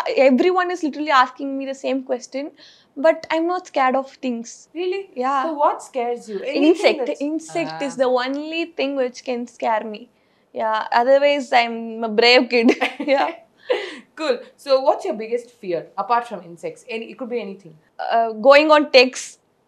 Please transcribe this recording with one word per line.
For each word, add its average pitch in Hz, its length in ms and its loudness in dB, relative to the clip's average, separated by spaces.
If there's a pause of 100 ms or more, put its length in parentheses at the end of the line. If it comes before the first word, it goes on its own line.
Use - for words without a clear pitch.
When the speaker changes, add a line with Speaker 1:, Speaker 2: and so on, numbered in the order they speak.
(160)
Speaker 1:
everyone 349 540 4
is 349 120 -6
literally 302 280 -6
asking 269 480 -2
me 269 80 -8
the 269 80 -8
same 262 300 -6
question, 262 460 -8 (460)
but 320 340 0
I'm 330 160 0
not 359 200 -4
scared 262 280 0
of 269 180 -4
things. - 600 -10
Speaker 2:
Really? 370 420 -6
Speaker 1:
Yeah. 262 280 -2
Speaker 2:
So 330 100 -4
what 294 300 0
scares 240 480 -6
you? 196 100 -8
Anything 285 240 -2 (360)
Speaker 1:
Insect. 247 60 -4
Speaker 2:
that's - 140 -6
Speaker 1:
Insect 320 600 -6
is 262 140 -6
Speaker 2:
Ah. 262 80 -2
Speaker 1:
the 247 40 2 (160)
only 311 400 -6 (160)
thing 277 160 -4
which 247 280 -4
can 240 220 -6
scare 226 380 -4
me. 220 240 -14 (460)
Yeah. 220 360 -4
Otherwise, 277 600 4
I'm 233 500 0
a 226 60 -2
brave 240 400 4
kid. 240 260 4 (160)
<laughs> - 80 -12 (160)
Yeah. 285 200 0 (360)
Speaker 2:
<laughs> 349 460 -6
Cool. 294 220 -2 (180)
So 269 240 2
what's 302 240 0
your 339 100 -4
biggest 220 360 -6
fear 175 360 -6 (120)
apart 240 280 0
from 185 180 -12
insects? 170 440 -14
Any, 226 220 -10
it 208 80 -18
could 254 100 -10
be 233 140 -6
anything. 190 340 -16 (220)
Speaker 1:
Uh, 226 340 0
going 277 380 6
on 302 200 6
takes - 480 2 (300)